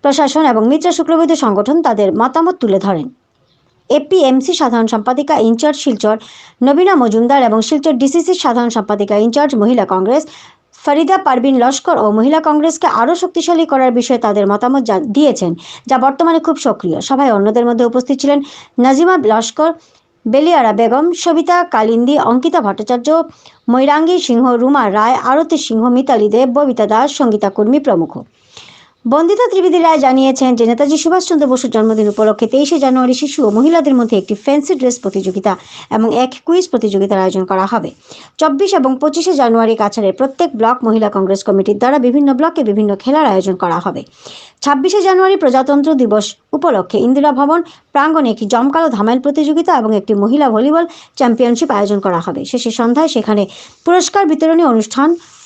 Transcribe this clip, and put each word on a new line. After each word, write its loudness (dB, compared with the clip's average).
প্রশাসন 0
এবং 2
মিত্র 0
শুক্লবৈদ্য 0
সংগঠন 0
তাদের 0
মতামত 0
তুলে 0
ধরেন। -4
এপিএমসি 2
সাধারণ 0
সম্পাদিকা -2
ইনচার্জ 0
শিলচর -2
নবীনা 2
মজুমদার 2
এবং 0
শিলচর 0
ডিসিসির 0
সাধারণ -2
সম্পাদিকা -2
ইনচার্জ 0
মহিলা 0
কংগ্রেস 0
ফরিদা 0
পারভিন 0
লস্কর 0
ও 0
মহিলা 2
কংগ্রেসকে 0
আরও 0
শক্তিশালী -2
করার 0
বিষয়ে 0
তাদের 0
মতামত 0
জা-, -2
দিয়েছেন, 0
যা 0
বর্তমানে 2
খুব -2
সক্রিয়। -2
সভায় 0
অন্যদের 2
মধ্যে 0
উপস্থিত -2
ছিলেন 0
নাজিমা 4
লস্কর, 0
বেলিয়ারা 2
বেগম, 0
সবিতা 0
কালিন্দী, 0
অঙ্কিতা 0
ভট্টাচার্য, -2
ময়রাঙ্গী 2
সিংহ, 0
রুমা 2
রায়, 2
আরতি 0
সিংহ, -2
মিতালি 2
দেব, 2
ববিতা 0
দাস, 0
সঙ্গীতা 0
কর্মী 0
প্রমুখ। -2
বন্দিতা 2
ত্রিবেদী 0
রায় 2
জানিয়েছেন 2
যে 2
নেতাজি 0
সুভাষচন্দ্র 0
বসুর -2
জন্মদিন 0
উপলক্ষে 0
তেইশে 0
জানুয়ারি 2
শিশু -6
ও 2
মহিলাদের 2
মধ্যে 0
একটি -4
ফ্যান্সি -2
ড্রেস -2
প্রতিযোগিতা -4
এবং 0
এক 0
কুইজ 0
প্রতিযোগিতার -2
আয়োজন -2
করা -2
হবে। -4
চব্বিশ 0
এবং 0
পঁচিশে 0
জানুয়ারি 2
কাছাড়ের -2
প্রত্যেক -2
ব্লক 0
মহিলা 0
কংগ্রেস -2
কমিটির 0
দ্বারা 0
বিভিন্ন 2
ব্লকে -2
বিভিন্ন 0
খেলার 0
আয়োজন 0
করা -4
হবে। -8
ছাব্বিশে 0
জানুয়ারি 2
প্রজাতন্ত্র 2
দিবস 0
উপলক্ষে -2
ইন্দিরা 2
ভবন 0
প্রাঙ্গণে 0
একটি -4
জমকালো 0
ধামাইল 0
প্রতিযোগিতা 0
এবং 0
একটি -2
মহিলা 2
ভলিবল 0
চ্যাম্পিয়নশিপ 0
আয়োজন 0
করা -2
হবে। -8
শেষে -6
সন্ধ্যায় 0
সেখানে -2
পুরস্কার 2
বিতরণী 2
অনুষ্ঠান 0